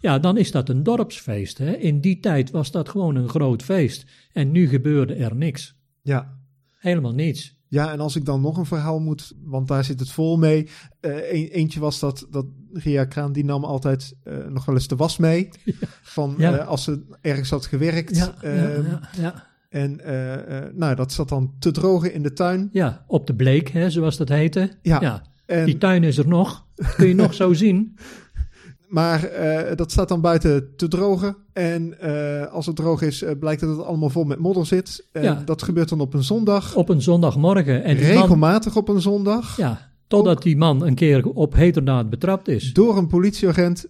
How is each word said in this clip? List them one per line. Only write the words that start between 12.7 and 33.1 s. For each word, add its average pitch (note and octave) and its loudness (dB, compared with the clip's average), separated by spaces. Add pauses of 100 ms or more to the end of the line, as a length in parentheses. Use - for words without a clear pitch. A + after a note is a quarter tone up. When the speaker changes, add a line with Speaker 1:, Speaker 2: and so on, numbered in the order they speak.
Speaker 2:
Ria C#3+ 0
Kraan, C#3+ -6
die C#3+ -2
nam C#3+ -2
altijd, C3+ -4
eh, C#3+ -12 (100)
nog C3 -8
wel C#3 0
eens B2+ 0
de C#3 -2
was D#3 -2
mee. E3+ 2
Speaker 1:
<laughs> - -20
Ja. G3+ -4 (280)
Speaker 2:
Van, C#3+ -6
Speaker 1:
Ja. D#3+ 2
Speaker 2:
eh, D3+ -4
als C#3 -4
ze D3 -4 (200)
ergens C#3 -2
had C3+ -4
gewerkt, E3 -2
Speaker 1:
Ja, F3 0
ja, D3+ -10
Speaker 2:
ehm, D3 -2
Speaker 1:
ja, D3+ -8
ja. E3+ -6 (220)
Speaker 2:
En, C#3+ -6
eh, C3 -6 (240)
eh, C#3 -12
nou, D#3 0
dat C3 -4
zat C3+ -6
dan C3+ -2
te E3+ 0
drogen F3 0
in D3+ -6
de C#3 -4
tuin. F#3 -2
Speaker 1:
Ja, F3 -2
op - 0
de C3 -2
bleek, C3 2
hè, F3 0
zoals D#3+ 0
dat C#3 -4
heette. D#3+ 2 (100)
Speaker 2:
Ja, D#3+ 2
Speaker 1:
Ja, A2 -2 (240)
Speaker 2:
en E3 0
Speaker 1:
die D#3 2
tuin F#3 4
is D3+ 2
er C#3+ 2
nog. F3 0 (300)
Kun F#3 6
je F3+ 6
nog G3+ 4
zo F#3 4
Speaker 2:
<laughs> F3+ 2
Speaker 1:
zien. G#3 2 (920)
Speaker 2:
Maar, E3 0
eh, D#3+ -2
dat E3 -4
staat - 0
dan E3+ -2
buiten D#3+ 2
te F3 -4
drogen. F#3+ 0 (180)
En, E3+ -4
eh, D3 -4
als D#3 -6
het E3 -6
droog D#3 0
is, D3+ -2